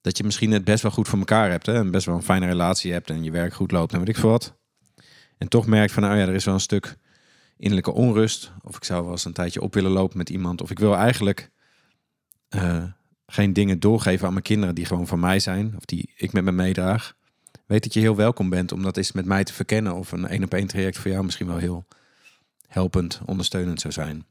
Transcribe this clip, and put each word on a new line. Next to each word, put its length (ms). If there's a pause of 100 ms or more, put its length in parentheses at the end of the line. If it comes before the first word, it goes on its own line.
dat 160
je 60
misschien 280
het 120
best 200
wel 80
goed 160
voor 120
elkaar 300
hebt, 160
hè, 80
en 180
best 140
wel 100
een 80
fijne 220
relatie 460
hebt 180
en 140
je 80
werk 220
goed 180
loopt 220
en 60
weet 80
ik 100
veel 120
wat. 240 (840)
En 100
toch 180
merkt 280
van, 100
"Oh 60
ja, 80
er 160
is 120
wel 80
een 60
stuk 380 (600)
innerlijke 340
onrust. 600 (120)
Of 120
ik 80
zou 200
wel 80
eens 140
een 80
tijdje 280
op 120
willen 180
lopen 260
met 120
iemand. 320
Of 100
ik 80
wil 160
eigenlijk, 540 (1000)
eh, 340 (420)
geen 280
dingen 260
doorgeven 480
aan 60
mijn 120
kinderen 300
die 100
gewoon 220
van 120
mij 200
zijn. 380
Of 80
die 300
ik 180
met 100
me 80
meedraag." 640 (500)
Weet 180
dat 100
je 60
heel 160
welkom 340
bent 220
om 120
dat 140
eens 140
met 140
mij 180
te 100
verkennen. 420
Of 160
een 160
één-op-één 400
traject 300
voor 140
jou 120
misschien 240
wel 100
heel 280 (840)
helpend, 580
ondersteunend 560
zou 120
zijn. 380